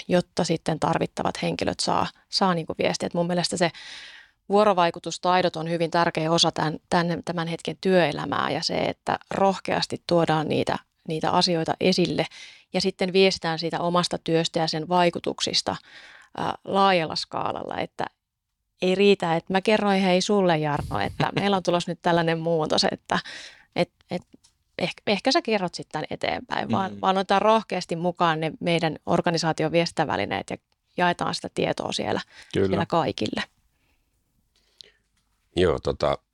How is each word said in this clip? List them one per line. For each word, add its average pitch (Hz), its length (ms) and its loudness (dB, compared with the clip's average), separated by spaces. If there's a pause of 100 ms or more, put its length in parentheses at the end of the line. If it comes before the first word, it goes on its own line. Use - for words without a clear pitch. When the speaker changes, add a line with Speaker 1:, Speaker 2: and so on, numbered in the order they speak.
Speaker 1:
jotta 180 360 0
sitten 165 360 -2
tarvittavat - 600 -2
henkilöt - 380 -2
saa, - 280 0 (220)
saa 190 240 0
niinku 160 240 -6
viestiä. 180 300 -2
Et - 60 -10
mun 175 140 0
mielestä 175 300 -2
se 170 140 0 (800)
vuorovaikutustaidot 180 1040 2
on 160 140 -6
hyvin 165 220 -2
tärkeä 165 400 0
osa 170 200 2
tän, - 280 -4 (100)
tän, 170 360 0
tämän 170 220 -4
hetken 165 340 -6
työelämää 156 680 2
ja 156 120 -4
se, - 140 -2
että - 420 -2 (120)
rohkeasti - 760 0
tuodaan 160 400 2
niitä, - 300 0 (300)
niitä 160 240 -2
asioita 170 480 2
esille 170 460 2 (480)
ja 185 80 -2
sitten 190 320 -2
viestitään 185 460 2
siitä 165 200 -4
omasta 175 380 0
työstä 165 420 0
ja 160 80 0
sen 156 220 -4
vaikutuksista, - 840 0 (600)
ää, - 260 -2
laajalla 190 520 2
skaalalla, - 600 -6
että - 280 -6 (760)
ei 185 140 2
riitä, 190 400 4
että 165 180 -4
mä 190 80 2
kerroin 208 400 2
hei 185 200 4
sulle, 185 360 2
Jarno, 151 420 -2
että 143 340 -2
Speaker 2:
<laughs> 151 60 -2
Speaker 1:
meillä 196 180 2
on 180 60 -4
tulossa 175 280 0
nyt 165 100 -8
tällainen 165 380 2
muutos, 160 520 0
että - 280 -4 (560)
et, 175 140 0 (220)
et 175 100 -6 (580)
ehkä, - 280 -6
ehkä 226 240 0
sä 330 100 4
kerrot 196 340 -2
sit - 160 -12
tän 156 180 -6
eteenpäin, - 600 -4
vaan, 196 220 -2
Speaker 2:
Mm. 202 80 -14
Speaker 1:
vaan 190 160 2
otetaan 196 240 2
rohkeasti 202 540 0
mukaan 170 440 0
ne 160 200 -2
meidän 170 360 0 (100)
organisaation 165 640 0
viestintävälineet 147 800 -2
ja - 80 -8 (400)
jaetaan 175 380 0
sitä - 180 -8
tietoa - 380 -2
siellä, - 300 -4 (320)
Speaker 2:
Kyllä. 98 140 2
Speaker 1:
siellä 98 180 0
kaikille. - 580 -2 (2000)
Speaker 3:
Joo, 85 240 4
tota, 71 380 -2 (160)